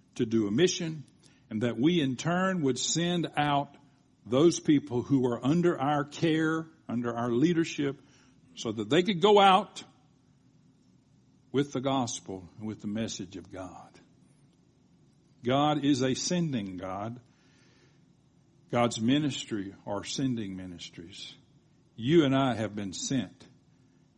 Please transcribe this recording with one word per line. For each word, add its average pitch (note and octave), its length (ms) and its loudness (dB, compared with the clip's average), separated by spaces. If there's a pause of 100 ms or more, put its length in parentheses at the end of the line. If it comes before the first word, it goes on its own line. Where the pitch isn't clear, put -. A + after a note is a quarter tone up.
(160)
to B2 100 0
do A2 220 0
a - 20 -4
mission, D#3+ 540 0 (440)
and A2 140 -4
that A#2 160 -2
we E3 220 4
in C3 160 -2
turn F3+ 460 -2
would C3 160 0
send E3+ 580 -2
out D3 380 0 (520)
those D3 320 4
people B2 440 2
who B2+ 240 2
are A#2+ 180 -2
under E3+ 340 2
our C#3+ 260 0
care, D#3+ 600 0 (220)
under A#2+ 260 -4
our A#2+ 160 -2
leadership, D3 680 0 (540)
so - 180 -6
that G#2+ 160 -4
they D#3 140 4
could F3+ 180 -2
go G3+ 180 8
out G3 460 6 (1700)
with C#3+ 200 0
the C3 80 -4
gospel A#2+ 680 -4 (100)
and G#2+ 80 -10
with G#2+ 140 -8
the G#2+ 80 -8
message G#2 480 -6
of E2+ 160 -14
God. F#2 360 -14 (1600)
God C#3+ 400 2
is C#3 180 2
a C3 120 0
sending B2+ 640 -4
God. G2+ 420 -8 (1500)
God's A#2+ 300 0
ministry A#2 760 -2 (120)
are G2+ 180 -4
sending A#2 520 -4
ministries. F2 800 -16 (600)
You C#3+ 280 4
and C3+ 100 4
I C3+ 200 2
have G#2 200 -4
been G2+ 180 -8
sent, - 540 -6 (720)